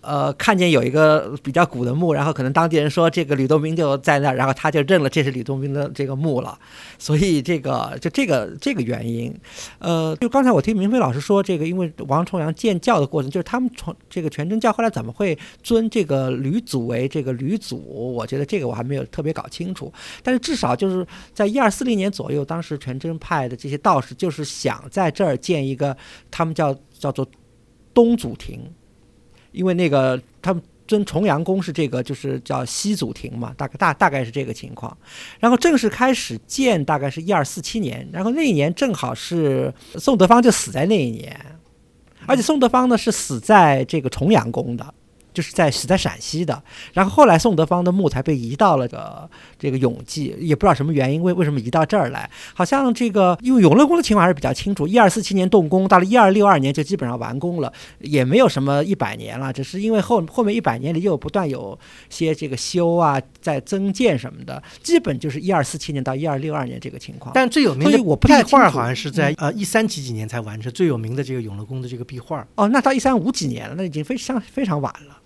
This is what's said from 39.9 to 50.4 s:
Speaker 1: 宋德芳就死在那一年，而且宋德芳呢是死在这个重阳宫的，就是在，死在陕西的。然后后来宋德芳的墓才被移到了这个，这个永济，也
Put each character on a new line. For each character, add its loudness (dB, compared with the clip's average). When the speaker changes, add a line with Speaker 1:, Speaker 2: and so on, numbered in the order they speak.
Speaker 1:
宋 0
德 8
芳 8
就 6
死 0
在 0
那 2
一 -2
年， -12
而 4
且 0
宋 2
德 4
芳 4
呢 4
是 0
死 -4
在 6
这 -2
个 -2
重 0
阳 2
宫 -4
的， -12
就 -6
是 -10
在， 2
死 -4
在 4
陕 -2
西 -6
的。 -4
然 2
后 -2
后 8
来 8
宋 2
德 4
芳 0
的 2
墓 2
才 -4
被 0
移 -4
到 4
了 -2
这 -10
个， -14
这 -4
个 -2
永 2
济， -6
也 0